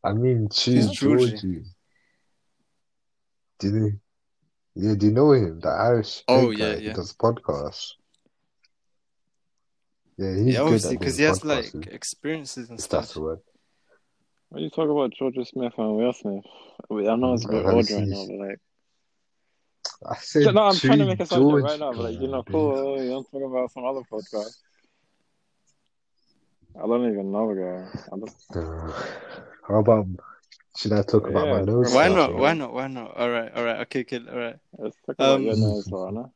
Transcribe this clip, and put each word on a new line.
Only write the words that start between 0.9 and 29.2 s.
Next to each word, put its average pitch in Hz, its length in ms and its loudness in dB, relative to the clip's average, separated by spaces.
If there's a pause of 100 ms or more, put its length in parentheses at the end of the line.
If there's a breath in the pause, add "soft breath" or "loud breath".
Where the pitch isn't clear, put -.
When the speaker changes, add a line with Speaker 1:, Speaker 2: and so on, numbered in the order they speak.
Speaker 2:
Georgie? 127 380 4
Speaker 1:
Georgie. 92 260 -6 (2000)
Do 98 80 -2
you, 104 320 0 (760)
yeah, 104 220 0
do 101 100 2
you 104 60 6
know 143 220 6
him? 85 260 0
The 78 80 -2
Irish 110 580 0
Speaker 2:
Oh, 123 240 6
Speaker 1:
big 104 80 -4
Speaker 2:
yeah, 107 80 0
Speaker 1:
guy 104 140 -2
who - 0 -
Speaker 2:
yeah. 107 140 -6
Speaker 1:
does - 200 -8
podcasts. - 800 -4 (2250)
Yeah, 95 180 -4
he's 104 200 2
Speaker 2:
Yeah, 139 40 2
Speaker 1:
good 135 60 2
Speaker 2:
obviously, 101 320 2
Speaker 1:
at 85 40 -8
Speaker 2:
'cause 135 120 -2
Speaker 1:
doing - 60 -4
Speaker 2:
he 143 40 2
has, 151 160 2
Speaker 1:
podcasts, - 60 -12
Speaker 2:
like, 127 300 -4 (120)
Speaker 1:
if, 98 80 -16
Speaker 2:
experiences 135 760 -10
and 113 100 -14
Speaker 1:
if - 100 -10
that's - 160 -2
Speaker 2:
stuff. - 80 -18
Speaker 1:
the 78 60 -10
word. 80 200 -6 (1080)
Speaker 3:
What - 100 -14
are 160 60 -6
you 151 60 -8
talking 156 200 -2
about, 143 220 0
Georgia 131 320 -6
Smith 120 340 -8
and 107 180 -2
Will 120 160 2
Smith? 98 320 -8 (460 loud breath)
Wait, 104 180 0
I 113 60 2
know 127 200 2
it's 117 100 -2
a - 40 -8
Speaker 1:
Mm, - 40 -6
Speaker 3:
bit 110 140 0
Speaker 1:
have 117 100 4
you - 20 8
Speaker 3:
odd 113 60 4
Speaker 1:
seen 104 160 -2
Speaker 3:
right 101 80 -2
Speaker 1:
his 98 100 -4
Speaker 3:
now, 98 80 -10 (120)
but, 98 100 -10
like, 98 100 -12 (1500)
Speaker 1:
I - 100 -8
said 156 380 4
Speaker 3:
No, 214 100 8
I'm 190 160 4
trying 135 180 6
to 147 60 6
Speaker 1:
choose - 20 2
Speaker 3:
make - 140 0
a 170 60 -2
subject 139 240 6
Speaker 1:
George, 143 140 4
Speaker 3:
right 151 140 -2
now, 143 160 -4
but, 117 80 -6
like, 113 180 -6
you 131 80 -4
know, 131 140 -4
Speaker 1:
come - 20 -12
on, - 0 -
dude. - 80 -10
Speaker 3:
cool, 139 500 0
you 127 80 -4
wanna 131 220 -6
talk 135 100 -8
about 127 300 -4
some 127 140 -12
other 135 140 -4 (120)
podcast? 107 460 -10 (2250)
I - 100 -8
don't 120 240 0
even 98 220 -4
know, 107 220 -2
guy. 92 340 -8 (240)
I 92 60 -10
don't 110 160 -12 (200)
Speaker 1:
Uh, 80 380 -8 (760 loud breath)